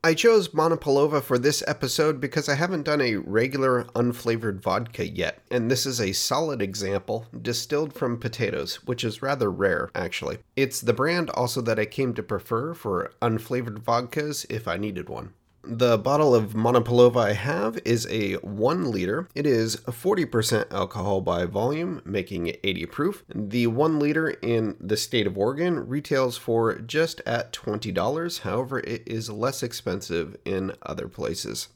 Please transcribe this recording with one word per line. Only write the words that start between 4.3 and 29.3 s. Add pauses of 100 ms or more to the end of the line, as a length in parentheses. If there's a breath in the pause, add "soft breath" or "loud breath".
vodka
yet, (100)
and
this
is
a
solid
example, (140)
distilled
from
potatoes,
which
is
rather
rare,
actually. (180)
It's
the
brand
also
that
I
came
to
prefer
for (100)
unflavored
vodkas
if
I
needed
one. (300)
The
bottle
of
Monopolova
I
have
is
a
one
liter.
It
is (160)
forty
percent
alcohol
by
volume,
making
it
eighty
proof. (100)
The
one
liter
in
the
state
of
Oregon
retails
for
just
at
twenty
dollars.
However,
it
is